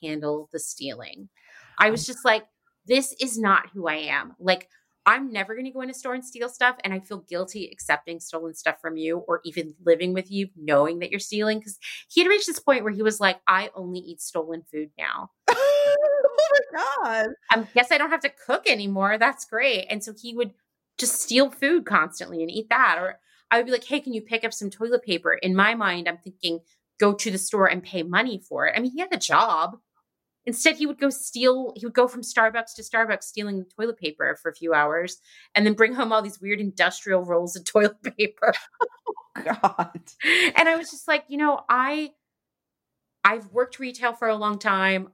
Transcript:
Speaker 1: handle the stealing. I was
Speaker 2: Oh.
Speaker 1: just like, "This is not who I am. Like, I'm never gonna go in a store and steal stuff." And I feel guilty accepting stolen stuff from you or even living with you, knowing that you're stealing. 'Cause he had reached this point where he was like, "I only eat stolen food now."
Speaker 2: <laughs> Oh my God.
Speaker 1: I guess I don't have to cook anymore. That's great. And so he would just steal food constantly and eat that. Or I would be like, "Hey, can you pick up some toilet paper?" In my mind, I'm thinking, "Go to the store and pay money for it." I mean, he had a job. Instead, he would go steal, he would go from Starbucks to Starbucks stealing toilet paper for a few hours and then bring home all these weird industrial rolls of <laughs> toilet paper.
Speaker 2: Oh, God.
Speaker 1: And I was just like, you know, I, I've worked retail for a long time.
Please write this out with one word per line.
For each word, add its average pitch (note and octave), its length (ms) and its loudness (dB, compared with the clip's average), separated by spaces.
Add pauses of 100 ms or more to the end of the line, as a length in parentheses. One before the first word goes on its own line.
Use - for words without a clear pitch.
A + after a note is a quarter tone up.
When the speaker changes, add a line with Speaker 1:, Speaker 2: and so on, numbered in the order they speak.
Speaker 1:
handle D3+ 500 -6
the E3 60 -8
stealing. B2+ 720 -12 (500)
I G#3+ 120 6
was A3 180 -2
Speaker 2:
Oh. B3+ 40 -8
Speaker 1:
just - 120 -8
like, A3 220 4 (400)
"This C4 340 2
is A#3+ 180 -4
not G3 320 2
who F#3 160 -8
I D#3 100 0
am. C#3+ 420 -4
Like, F3+ 300 0 (380)
I'm B3 260 2
never G#3 240 -4
gonna B3+ 160 -8
go B3+ 80 -10
in B3+ 100 -8
a B3+ 40 -12
store B3+ 200 -8
and B3+ 100 -8
steal A#3+ 240 -8
stuff." B3 360 0
And F#3+ 80 -4
I F#3+ 80 -6
feel F#3+ 180 -12
guilty F#3 540 -8
accepting E3 480 -4
stolen E3 340 -10
stuff - 260 -4
from E3 160 -8
you D#3+ 220 -2
or F3 260 -4
even D#3 300 -8 (100)
living E3+ 280 4
with F#3 180 -4
you, G3 260 -4
knowing D3+ 420 2
that F3+ 120 -8
you're G3+ 100 -4
stealing. G#3+ 420 -2
'Cause G#3 160 -16 (300)
he - 120 2
had F4 80 4
reached G#4 180 4
this E4 120 -4
point C4 260 2
where G#3+ 80 -2
he G3+ 100 -2
was G#3+ 180 2
like, F#3+ 260 2
"I G3 280 2
only F#3 260 -10
eat E3+ 200 -16
stolen E3 440 -6
food D3+ 340 -8
now." - 320 -6 (180)
Speaker 2:
<laughs> A#4 180 4 (760)
Oh D#5+ 60 4 (240)
my D#4 80 -4 (220)
God. A3+ 260 0 (240)
Speaker 1:
I A3+ 100 2 (120)
guess B3 180 4
I D4+ 60 6
don't D4 120 0
have E4 120 0
to C#4 80 0
cook - 380 -4
anymore. G3+ 500 2
That's C4 260 0
great. A3+ 460 0
And G#3 120 -6
so A3 100 -12
he A#3 220 -14
would A#3 180 -2 (460)
just - 220 0
steal C4 300 4
food D4+ 360 0
constantly F3 560 0
and E3 80 -6
eat A3 200 -8
that. A#3 280 2
Or F#3 220 -6 (300)
I A3+ 80 4
would A#3+ 80 0
be B3+ 60 -4
like, A#3 120 -2
"Hey, C#4+ 160 -2
can C4 120 -8
you A3 100 -6
pick A3+ 220 -4
up A3+ 100 -4
some G3+ 160 -8
toilet A#3 340 -2
paper?" F3 300 0
In F#3 200 0
my G3+ 200 4
mind, F3 340 -2
I'm E3+ 100 -4
thinking, E3+ 420 -6 (380)
"Go G#3 160 4
to G#3 160 -4
the F#3+ 80 -2
store G3 300 2
and F3+ 140 -2
pay F3+ 200 -6
money F#3+ 360 0
for C#3 280 -4
it." - 100 0
I A3 40 -2
mean, B3+ 120 -2
he C#4+ 80 -6
had F#4 120 -6
a C#4 60 -2
job. F3+ 600 2 (640)
Instead, D4 320 2
he D4+ 100 -2
would D4 120 -4
go C#4 120 2
steal, B3+ 640 0
he G3+ 100 -12
would A#3 80 -8
go B3 140 6
from B3 140 -10
Starbucks A3+ 540 0
to A3 60 -16
Starbucks A3 420 -2
stealing G3+ 400 -6 (120)
toilet A3+ 220 -4
paper D3+ 440 -2
for E3 80 -6
a D3+ 40 -10
few E3 180 -2
hours D#3 460 0 (360)
and G#3 120 4
then G#3+ 80 4
bring A3+ 200 2
home A#3+ 180 -2
all G#3+ 100 2
these G3 180 -10
weird G3+ 200 -4
industrial F#3 640 0
rolls F3 320 -2
of F3+ 80 -14
<laughs> - 80 -8
toilet G#3 300 4 (140)
paper. G#3+ 360 2 (280)
Speaker 2:
Oh, - 640 -8
God. - 580 -2 (540)
Speaker 1:
And E4 120 2
I E4 80 0
was E4 140 -8
just - 160 -16
like, D4+ 220 0
you C#4+ 80 -8
know, D4 320 0
I, C#4+ 440 -2 (1120)
I've G#3 300 0
worked B3+ 260 -2
retail B3 360 -4
for A#3 140 -2
a G#3+ 80 2
long G#3 220 -2
time. F#3+ 560 2